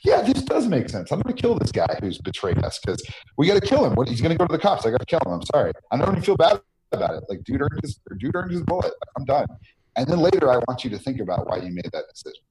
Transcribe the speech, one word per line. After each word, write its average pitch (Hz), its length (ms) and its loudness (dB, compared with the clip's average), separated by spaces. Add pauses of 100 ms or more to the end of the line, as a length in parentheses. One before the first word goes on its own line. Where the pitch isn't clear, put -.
Yeah, 403 180 4
this 240 220 2
does 302 240 0
make 151 220 0
sense. - 220 -8
I'm 170 100 -2
gonna 240 140 -2
kill 240 200 0
this 214 160 0
guy 82 300 0
who's 92 160 -4
betrayed 92 460 -4
us - 160 -4
cause 90 220 -4 (360)
we 147 100 4
gotta 196 140 6
kill 269 240 2
him. 139 80 2
What, 131 160 0
he's 117 120 -4
gonna 165 140 2
go 175 120 2
to 160 40 -2
the 151 80 0
cops. - 260 0
I 113 60 2
gotta 123 140 0
kill - 200 0
him. - 80 -4
I'm - 100 -4
sorry. 110 300 0 (180)
I - 60 -2
don't 135 120 2
even 185 140 0
feel 196 120 2
bad 202 260 4 (300)
about 98 240 -2
it. 78 140 -10
Like, 95 140 -8
dude 131 180 -4
earned - 200 -2
his, - 180 -8 (100)
or - 80 -14
dude - 180 -4
earned 180 160 -4
his 175 120 -4
bullet. 180 220 0
Like, - 320 -6
I'm 139 80 -8
done. 135 220 2 (480)
And 131 120 0
then 170 120 2
later, 165 320 4
I 123 60 6 (100)
want 120 160 -6
you 127 60 -4
to 104 80 -6
think 123 220 -6
about 90 280 -4
why - 100 -4
you 90 140 -6
made 87 200 -8
that 76 200 -6
decision. - 400 -18